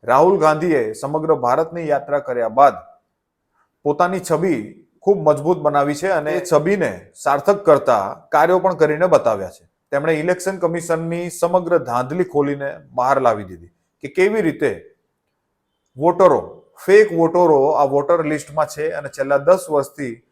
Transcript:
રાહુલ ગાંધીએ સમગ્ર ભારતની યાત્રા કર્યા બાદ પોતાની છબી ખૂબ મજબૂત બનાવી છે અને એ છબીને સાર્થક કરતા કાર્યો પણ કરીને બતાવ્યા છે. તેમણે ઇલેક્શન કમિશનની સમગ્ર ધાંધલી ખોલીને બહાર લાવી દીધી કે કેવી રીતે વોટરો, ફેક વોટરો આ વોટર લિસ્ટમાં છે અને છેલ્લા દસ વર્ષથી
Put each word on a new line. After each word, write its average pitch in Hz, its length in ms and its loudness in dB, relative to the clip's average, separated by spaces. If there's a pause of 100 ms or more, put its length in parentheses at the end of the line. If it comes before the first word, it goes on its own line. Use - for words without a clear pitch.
રાહુલ 147 340 4
ગાંધીએ 156 420 2 (140)
સમગ્ર 156 400 -2 (100)
ભારતની 160 440 -2
યાત્રા 143 380 -2
કર્યા 117 320 -4
બાદ 101 180 4 (1080)
પોતાની 175 360 -2
છબી 170 380 -2 (440)
ખૂબ 196 240 0
મજબૂત 151 380 0
બનાવી 143 360 0
છે 190 120 -2
અને 151 200 -2
એ 151 80 -2
છબીને 156 500 0 (240)
સાર્થક 147 520 -2
કરતા 135 380 2 (280)
કાર્યો 170 320 4
પણ 180 160 0
કરીને 151 280 0
બતાવ્યા 110 480 0
છે. - 80 -20 (280)
તેમણે 151 300 -2
ઇલેક્શન 180 400 -2
કમિશનની 170 680 -4
સમગ્ર 175 480 0 (100)
ધાંધલી 135 440 -2
ખોલીને 143 380 -2 (280)
બહાર 135 180 2 (100)
લાવી 104 240 0
દીધી 85 220 -20 (320)
કે 143 120 -10
કેવી 208 300 2
રીતે 143 260 -2 (1200)
વોટરો, 160 440 4 (420)
ફેક 202 380 6
વોટરો 165 420 4 (180)
આ 143 140 2
વોટર 143 240 2 (140)
લિસ્ટમાં 151 420 -4
છે 151 240 -6
અને 147 180 -12
છેલ્લા 139 300 0
દસ 185 240 4
વર્ષથી 139 420 -4 (180)